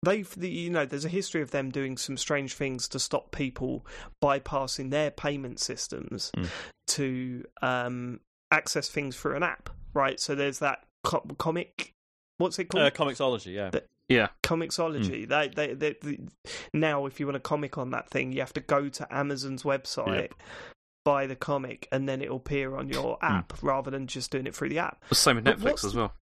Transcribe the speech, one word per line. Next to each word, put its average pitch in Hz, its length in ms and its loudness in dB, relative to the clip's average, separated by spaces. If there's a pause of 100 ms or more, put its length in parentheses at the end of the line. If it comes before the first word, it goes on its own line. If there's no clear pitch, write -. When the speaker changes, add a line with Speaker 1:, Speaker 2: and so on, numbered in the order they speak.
Speaker 1:
they've, 190 320 4
the, 180 160 -4
you 170 180 -4
know, 165 160 2
there's 143 200 -4
a 160 40 0
history 175 320 0
of 139 80 -4
them 135 220 0
doing 131 260 -2
some 135 200 -4
strange 139 360 0
things 131 360 -2
to 135 100 -4
stop - 320 -2
people 131 520 -2 (400)
bypassing 139 680 2
their 147 180 2
payment 139 500 -4
systems - 800 -4
Speaker 2:
Mm. 90 100 0 (420)
Speaker 1:
to, 127 560 -2 (180)
um, 123 560 0 (320)
access 156 380 0
things 143 260 -4
through 139 200 -2
an 151 80 0
app, - 260 -4 (240)
right? 135 260 2
So - 140 -2
there's 139 240 0
that 139 260 -2 (200)
co-, - 160 2 (180)
comic, 170 540 -4 (480)
what's 175 180 2
it 185 80 0
called? 170 180 4
Speaker 2:
Uh, 143 60 8
Comixology, 127 640 0
yeah. 98 160 -2
Speaker 1:
The - 140 0 (240)
Speaker 3:
Yeah. 117 220 6 (120)
Speaker 1:
Comixology. 156 840 0
Speaker 2:
Mm. 143 280 2
Speaker 1:
They, 147 120 2
they, 127 80 -2
they, 147 260 0
they, 147 180 -6 (540)
now, 151 320 4
if 135 140 -8
you 143 80 0
want 139 100 0
a 131 40 -4
comic 147 360 -2
on 127 140 -2
that 123 180 -4
thing, 131 220 0
you 131 80 -2
have 131 140 -2
to 156 60 0
go 143 300 2
to 139 260 -8
Amazon's 139 460 -2
website, 135 600 0
Speaker 2:
Yep. - 120 -6 (720)
Speaker 1:
buy 139 220 6
the 131 80 -4
comic, 131 560 -2
and 135 180 2
then 135 140 0
it'll 131 140 -4
appear 135 380 -2
on 135 140 -6
your 135 300 0
Speaker 2:
Mm. 165 100 2
Speaker 1:
app - 320 2
rather 135 300 0
than 135 160 -4
just - 240 -6
doing 135 160 0
it 143 80 -6
through 139 140 -2
the 143 100 0
app. - 200 -2 (100)
Speaker 3:
The - 60 4
same 135 200 8
with 113 100 2
Speaker 1:
But 135 140 6
Speaker 3:
Netflix 101 40 -4
Speaker 1:
what's - 220 2
Speaker 3:
as 101 80 0
Speaker 1:
the, 117 60 0
Speaker 3:
well. 107 140 0 (140)